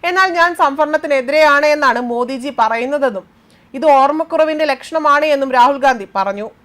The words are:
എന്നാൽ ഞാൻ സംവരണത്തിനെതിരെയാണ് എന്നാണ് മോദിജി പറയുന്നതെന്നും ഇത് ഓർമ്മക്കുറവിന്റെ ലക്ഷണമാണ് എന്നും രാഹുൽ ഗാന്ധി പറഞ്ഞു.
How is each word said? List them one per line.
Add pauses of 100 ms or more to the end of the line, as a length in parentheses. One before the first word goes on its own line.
എന്നാൽ
ഞാൻ
സംവരണത്തിനെതിരെയാണ്
എന്നാണ്
മോദിജി
പറയുന്നതെന്നും (460)
ഇത്
ഓർമ്മക്കുറവിന്റെ
ലക്ഷണമാണ്
എന്നും
രാഹുൽ
ഗാന്ധി
പറഞ്ഞു. (160)